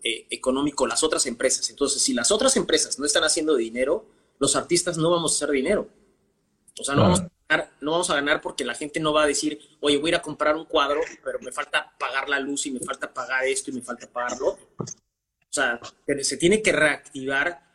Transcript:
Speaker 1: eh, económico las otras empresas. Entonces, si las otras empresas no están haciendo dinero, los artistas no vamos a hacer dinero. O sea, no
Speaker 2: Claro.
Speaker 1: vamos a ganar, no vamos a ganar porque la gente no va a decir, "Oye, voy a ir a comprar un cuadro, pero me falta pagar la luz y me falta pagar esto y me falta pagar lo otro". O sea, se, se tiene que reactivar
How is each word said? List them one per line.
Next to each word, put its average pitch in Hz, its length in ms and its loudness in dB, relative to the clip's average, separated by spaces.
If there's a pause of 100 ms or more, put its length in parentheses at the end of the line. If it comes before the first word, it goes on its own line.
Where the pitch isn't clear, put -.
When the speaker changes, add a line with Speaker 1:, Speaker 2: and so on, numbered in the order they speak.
Speaker 1:
eh, 113 260 -4
económico 135 560 0
las - 180 0
otras 156 220 0
empresas. 127 440 -2
Entonces, - 320 -2
si 131 120 0
las 120 180 2
otras 233 260 4
empresas 160 420 0
no 143 60 -4
están 160 180 2
haciendo 156 320 2
dinero, 123 500 -2 (340)
los 135 160 2
artistas 170 420 0
no 160 120 2
vamos 165 240 0
a - 20 2
hacer - 200 -2
dinero. 156 320 0 (920)
O - 40 -8
sea, 135 120 -4
no 185 60 6
Speaker 2:
Claro. 180 120 6
Speaker 1:
vamos 175 80 2
a - 100 -12 (240)
ganar, 160 160 -2 (100)
no 147 100 -4
vamos 175 180 0
a 165 60 2
ganar 147 260 2
porque - 240 -4
la 120 100 -2
gente 151 240 -6
no 156 140 2
va 151 100 6
a 151 40 4
decir, 147 320 -2 (200)
"Oye, 147 180 4
voy 151 120 0
a - 20 2
ir 175 40 4
a 170 60 -2
comprar 151 340 0
un 160 100 -6
cuadro, 147 360 2 (220)
pero 127 160 -6
me 123 120 -12
falta - 480 -4
pagar 135 300 -2
la 139 100 0
luz 139 260 -4
y 143 60 -6
me 127 80 -6
falta 135 340 -8
pagar 127 320 -2
esto 135 260 -2
y - 20 -6
me 123 80 -6
falta 120 300 -12
pagar 123 280 -4
lo 165 140 0
otro". - 140 -20 (120)
O - 760 -14
sea, 123 260 0 (260)
se, 143 180 -2
se 135 140 -4
tiene 196 240 4
que 185 100 2
reactivar 143 880 0 (140)